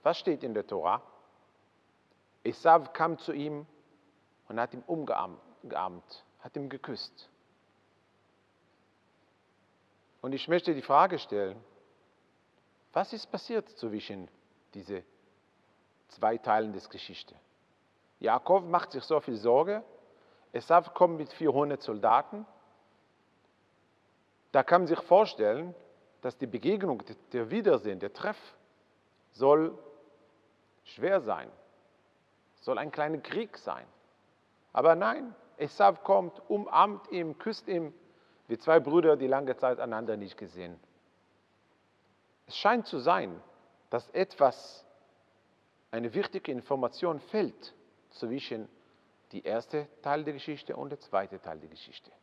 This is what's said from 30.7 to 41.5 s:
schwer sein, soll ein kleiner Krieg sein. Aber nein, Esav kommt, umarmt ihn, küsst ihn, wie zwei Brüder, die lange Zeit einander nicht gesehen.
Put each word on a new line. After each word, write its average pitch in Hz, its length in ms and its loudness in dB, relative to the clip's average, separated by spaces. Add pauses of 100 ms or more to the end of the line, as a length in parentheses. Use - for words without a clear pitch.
schwer 175 380 0
sein, 82 280 -6 (1120)
soll 127 160 -2
ein 143 140 -6
kleiner 151 260 -4
Krieg 208 400 -8
sein. 62 300 -10 (840)
Aber 151 200 6
nein, 226 400 -2 (240)
Esav 185 460 2
kommt, 190 460 2
umarmt 202 640 2
ihn, 165 240 -6
küsst - 320 -8
ihn, 170 240 -4 (560)
wie 113 80 -4
zwei 160 240 4
Brüder, 156 340 6
die 131 120 -2
lange 131 280 0
Zeit 127 240 0
einander 113 380 -6
nicht 101 180 -12
gesehen. 87 420 -14 (1700)